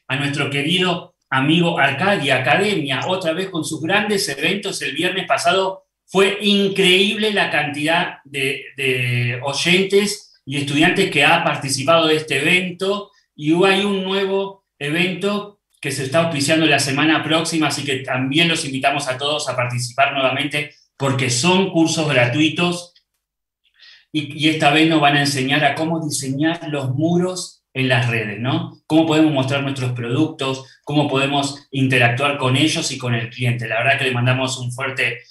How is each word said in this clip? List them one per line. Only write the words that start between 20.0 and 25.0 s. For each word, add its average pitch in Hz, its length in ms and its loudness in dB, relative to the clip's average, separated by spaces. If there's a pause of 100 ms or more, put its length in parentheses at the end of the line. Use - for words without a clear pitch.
nuevamente, 139 600 -2 (240)
porque 131 320 0
son 185 400 2
cursos 160 420 2
gratuitos 151 840 0 (1160)
y, 151 340 -4
y 156 40 4
esta 151 220 4
vez 160 180 6
nos 160 100 4
van 147 160 4